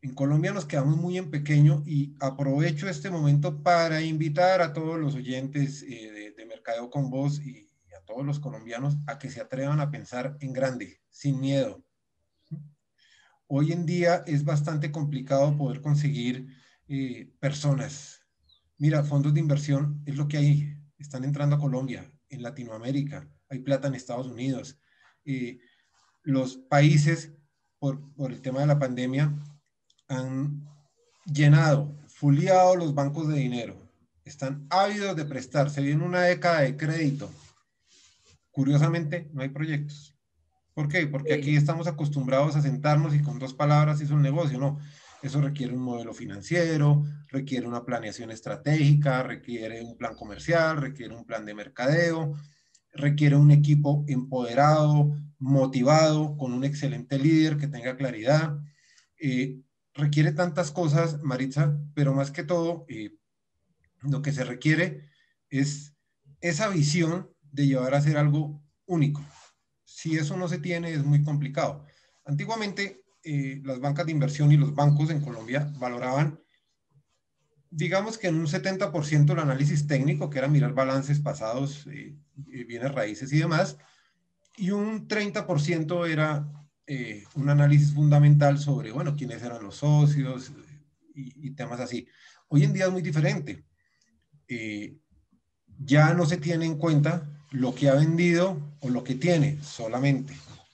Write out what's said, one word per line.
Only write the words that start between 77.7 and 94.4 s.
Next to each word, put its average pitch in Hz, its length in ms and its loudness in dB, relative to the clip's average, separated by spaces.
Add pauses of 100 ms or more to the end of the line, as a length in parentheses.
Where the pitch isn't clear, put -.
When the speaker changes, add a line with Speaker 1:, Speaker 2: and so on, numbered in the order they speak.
Speaker 1:
que 190 100 -4
en 165 80 0
un 160 120 0
setenta 190 440 -2
por 156 140 -4
ciento 147 280 4
el 175 60 0
análisis 147 480 0
técnico, 139 420 0
que 135 100 -6
era 135 80 0
mirar 139 260 4
balances 135 460 0
pasados, 127 680 -6
eh, 107 280 -16 (360)
eh, 123 140 -14
bienes 117 280 -6
raíces 107 400 -6
y 151 60 4
demás, 170 380 0 (800)
y 190 140 -2
un 208 360 -4
treinta 208 380 -4
por 170 160 0
ciento 170 440 -2
era, 151 420 -2 (400)
eh, 110 360 -10 (120)
un 143 140 -2
análisis 147 440 6
fundamental 147 680 8
sobre, 117 320 -4
bueno, 151 240 -4
quiénes 117 280 -8
eran 120 200 -10
los 98 140 -16
socios, 143 760 2
eh, - 300 -20 (340)
y, 139 320 -14
y - 40 -10
temas 120 280 -10
así. 120 280 -8 (400)
Hoy 143 160 6
en 147 100 4
día 190 120 0
es 185 60 2
muy 180 100 -4
diferente. 147 640 -2 (800)